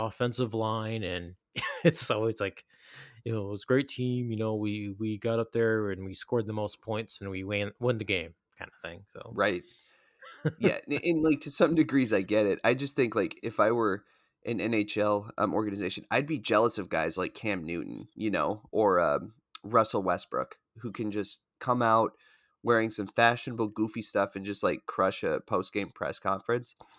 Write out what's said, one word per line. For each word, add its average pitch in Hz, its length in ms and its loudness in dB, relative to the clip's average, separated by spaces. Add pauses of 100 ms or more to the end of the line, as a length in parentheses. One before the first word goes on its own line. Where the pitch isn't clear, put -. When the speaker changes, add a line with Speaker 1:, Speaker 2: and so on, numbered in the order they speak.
Speaker 1:
offensive 120 460 -2
line." 110 500 -2
And 90 320 -6 (200)
<laughs> - 280 -6
it's - 280 4
always 110 280 0
like, 98 260 -6 (600)
you 113 80 -4
know, 104 140 -4
"It 101 40 -8
was 101 120 -8
a - 40 -16
great 139 220 4
team. 123 420 -2
You 110 60 -4
know, 110 180 0
we, 104 360 -4
we 107 280 -4
got 113 200 0
up 113 140 -4
there 110 380 2
and 92 140 -6
we 95 80 -8
scored 117 340 -2
the 107 60 -6
most 107 280 -6
points 110 400 -8
and 98 100 -8
we 95 140 -6
win, 101 340 -2
win 120 200 0
the 104 60 -8
game," 87 300 -2 (220)
kinda - 240 -14
thing, 90 280 -12
so. - 220 -16
Speaker 2:
Right. 98 320 2 (840)
Speaker 1:
<laughs> 160 120 0
Speaker 2:
Yeah, - 200 2 (100)
and, 143 160 -2
and, 165 200 2
like, 151 180 4
to 147 100 -6
some 165 240 4
degrees, 135 380 4
I 98 80 4
get 104 240 4
it. 98 180 2
I 117 120 6
just 139 200 -4
think, 120 200 2
like, 95 280 0
if 110 160 -2
I 107 120 6
were 107 340 0 (400)
an 110 160 -4
N 113 120 0
H 107 240 0
L, 104 400 2
um, 98 160 0
organization, 101 580 -2
I'd 131 160 2
be 151 120 -2
jealous 113 380 4
of 95 120 -6
guys 80 280 0
like 90 180 -2
Cam 98 300 -4
Newton, 78 500 -6
you 107 160 -2
know, 90 400 -2
or, 101 300 4
um, 82 320 0 (300)
Russell 107 400 2
Westbrook, 87 540 -2 (240)
who 120 100 -8
can 107 200 -6
just 101 340 -6 (140)
come 123 220 0
out 113 320 6 (500)
wearing 113 280 4
some 101 160 -4
fashionable, 117 600 2
goofy 110 340 -2
stuff 101 320 0
and 98 100 -8
just, 101 180 -4
like, 92 240 0
crush - 360 0
a 80 180 0
post-game 98 500 -4
press - 280 -8
conference. 117 560 -2 (240)